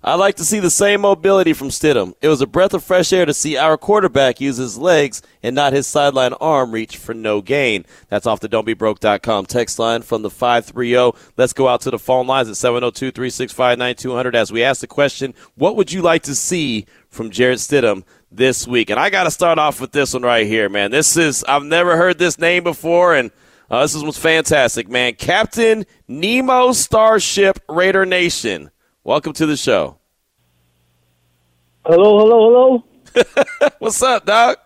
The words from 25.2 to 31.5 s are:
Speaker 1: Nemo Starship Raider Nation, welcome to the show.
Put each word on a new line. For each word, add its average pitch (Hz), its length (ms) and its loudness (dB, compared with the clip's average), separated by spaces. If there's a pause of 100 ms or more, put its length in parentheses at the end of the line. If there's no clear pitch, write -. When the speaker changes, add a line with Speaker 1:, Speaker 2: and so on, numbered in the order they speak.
Speaker 1:
Nemo 254 640 0
Starship 214 960 2
Raider 185 380 0
Nation, 135 680 -4 (320)
welcome 151 300 -2
to 160 120 -2
the 151 120 -2
show. 85 400 -2 (1900)